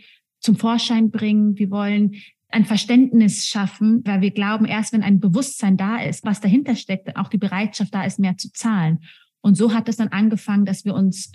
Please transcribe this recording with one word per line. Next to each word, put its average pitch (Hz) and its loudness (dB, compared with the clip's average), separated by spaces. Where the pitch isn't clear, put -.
zum 214 2
Vorschein 226 0
bringen. 214 0
Wir 196 -2
wollen 202 0
ein 220 2
Verständnis 233 2
schaffen, 220 0
weil 196 0
wir 196 0
glauben, 214 -2
erst 208 -2
wenn 220 2
ein 196 4
Bewusstsein 202 0
da 208 -2
ist, - -6
was 208 -4
dahinter 240 2
steckt, - -8
auch 147 -6
die 208 -2
Bereitschaft 202 -4
da 190 -2
ist, 190 -4
mehr 185 0
zu - -14
zahlen. 165 0
Und 202 4
so 208 2
hat 226 -2
es 226 -4
dann 220 -2
angefangen, 208 0
dass 190 -4
wir 208 -4
uns 190 -2